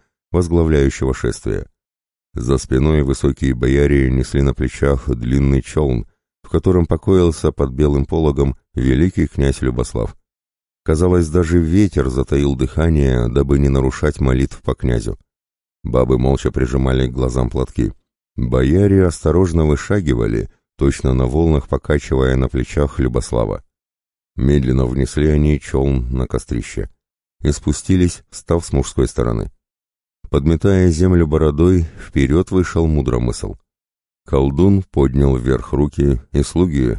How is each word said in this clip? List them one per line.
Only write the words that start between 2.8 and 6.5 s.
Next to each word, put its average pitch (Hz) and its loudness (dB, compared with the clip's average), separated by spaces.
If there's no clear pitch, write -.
высокие 67 -2
бояре 67 2
несли 65 0
на 67 2
плечах 65 -2
длинный 65 0
челн, 65 -4
в - -20
котором 90 2